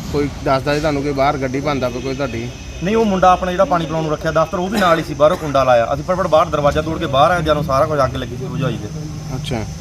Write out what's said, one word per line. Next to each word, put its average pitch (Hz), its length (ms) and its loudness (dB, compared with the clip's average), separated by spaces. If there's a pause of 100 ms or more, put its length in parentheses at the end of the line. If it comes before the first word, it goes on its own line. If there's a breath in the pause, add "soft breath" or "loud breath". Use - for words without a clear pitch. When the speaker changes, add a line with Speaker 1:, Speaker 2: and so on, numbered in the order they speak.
(120)
Speaker 1:
ਕੋਈ 147 180 0 (140)
ਦੱਸਦਾ 135 300 0
ਸੀ 151 60 0
ਤੁਹਾਨੂੰ 147 240 0
ਕਿ 147 80 -2
ਬਾਹਰ 139 260 0
ਗੱਡੀ 131 240 -4
ਭੰਨਦਾ 139 280 -2
ਪਿਆ 120 120 -6
ਕੋਈ 135 140 -4
ਤੁਹਾਡੀ? 123 340 -6 (340)
Speaker 2:
ਨਹੀਂ, 202 120 0
ਉਹ 226 100 2
ਮੁੰਡਾ 185 260 4
ਆਪਣਾ 180 200 0
ਜਿਹੜਾ 180 140 2
ਪਾਣੀ 170 200 0
ਪਿਲਾਉਣ 160 180 -2
ਨੂੰ 151 80 -2
ਰੱਖਿਆ 156 200 -2
ਦਫ਼ਤਰ, 160 280 0
ਉਹ 180 80 -2
ਵੀ 214 120 -2
ਨਾਲ 170 200 4
ਹੀ 151 40 -4
ਸੀ, 151 100 -8
ਬਾਹਰੋਂ 151 240 4
ਕੁੰਡਾ 143 260 0
ਲਾਇਆ। 123 300 4
ਅਸੀਂ 143 100 -4
ਫਟਾਫਟ 185 240 0
ਬਾਹਰ 156 180 4
ਦਰਵਾਜ਼ਾ 147 360 0
ਤੋੜ 160 180 -4
ਕੇ 165 60 -2
ਬਾਹਰ 143 260 4
ਆਏ, 175 100 2
ਜਾਨੂੰ 151 220 2
ਸਾਰਾ 139 220 2
ਕੁਝ 156 200 0
ਅੱਗ 127 100 -4
ਲੱਗੀ 123 220 -6
ਸੀ - 80 -8
ਬੁਝਾਈ 127 320 -4
ਦੇ। 104 100 -8 (480)
Speaker 1:
ਅੱਛਾ, 123 300 -4 (160)